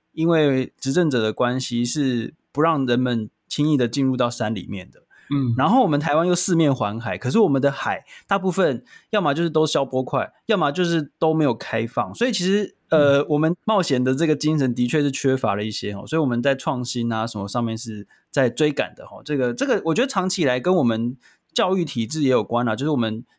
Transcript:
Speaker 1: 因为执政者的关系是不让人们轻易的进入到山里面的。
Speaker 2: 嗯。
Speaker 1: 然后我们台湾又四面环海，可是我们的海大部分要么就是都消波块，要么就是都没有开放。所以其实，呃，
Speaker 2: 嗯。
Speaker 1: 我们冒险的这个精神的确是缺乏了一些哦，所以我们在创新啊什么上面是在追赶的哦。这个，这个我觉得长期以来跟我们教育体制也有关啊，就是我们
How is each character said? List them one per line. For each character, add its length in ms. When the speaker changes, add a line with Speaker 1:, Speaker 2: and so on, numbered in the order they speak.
Speaker 1:
因 160
为 500
执 140
政 180
者 100
的 120
关 280
系 240
是 500
不 100
让 240
人 140
们 280
轻 240
易 40
的 120
进 180
入 100
到 140
山 240
里 140
面 200
的。 120
Speaker 2:
嗯。 240
Speaker 1:
然 100
后 140
我 60
们 100
台 160
湾 100
又 120
四 180
面 180
环 280
海， 180
可 100
是 120
我 80
们 120
的 120
海 320
大 100
部 100
分 360
要 100
么 140
就 80
是 80
都 160
消 180
波 200
块， 280
要 100
么 140
就 140
是 340
都 160
没 80
有 100
开 320
放。 300
所 100
以 60
其 140
实， 320
呃， 320
Speaker 2:
嗯。 80
Speaker 1:
我 80
们 260
冒 180
险 220
的 100
这 100
个 120
精 200
神 160
的 140
确 140
是 100
缺 260
乏 200
了 80
一 60
些 240
哦， 120
所 100
以 60
我 40
们 140
在 140
创 300
新 280
啊 140
什 100
么 120
上 160
面 120
是 300
在 180
追 220
赶 240
的 120
哦。 180
这 120
个， 160
这 140
个 200
我 60
觉 80
得 60
长 240
期 120
以 20
来 160
跟 160
我 80
们 320
教 240
育 80
体 220
制 160
也 80
有 140
关 240
啊， 80
就 80
是 60
我 60
们 280